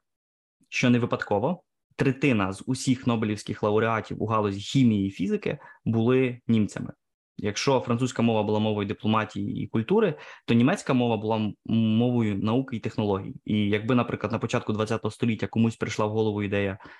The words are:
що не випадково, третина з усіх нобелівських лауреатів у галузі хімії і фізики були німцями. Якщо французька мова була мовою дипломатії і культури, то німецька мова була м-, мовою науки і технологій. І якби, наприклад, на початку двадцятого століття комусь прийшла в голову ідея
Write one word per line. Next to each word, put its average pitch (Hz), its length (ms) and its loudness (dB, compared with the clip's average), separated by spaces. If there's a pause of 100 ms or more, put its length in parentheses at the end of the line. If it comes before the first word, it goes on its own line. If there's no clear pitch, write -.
(680)
що - 220 0
не 123 80 4
випадково, 117 640 -2 (340)
третина 123 560 2
з 98 140 -12
усіх 127 400 0
нобелівських 110 560 -2
лауреатів 110 600 0
у - 40 -2
галузі 104 340 0
хімії 107 460 4
і 98 40 -2
фізики 202 480 -4 (260)
були 120 640 0
німцями. - 460 0 (440)
Якщо 120 440 0
французька 123 420 -2
мова 113 200 4
була 107 160 0
мовою 107 300 0
дипломатії 104 720 -2
і 107 40 -8
культури, 170 480 2 (320)
то 117 80 2
німецька 135 400 2
мова 120 220 2
була 110 200 -2
м-, 107 180 -2 (200)
мовою 113 640 2
науки 117 380 -2
і 107 40 -8
технологій. 107 540 -2 (100)
І 107 240 0
якби, 107 260 0
наприклад, 117 380 0
на 120 60 0
початку 117 340 -4
двадцятого 107 400 -2
століття 110 340 -2
комусь 113 300 0
прийшла - 300 -2
в 104 40 0
голову 107 320 0
ідея 101 360 -2 (220)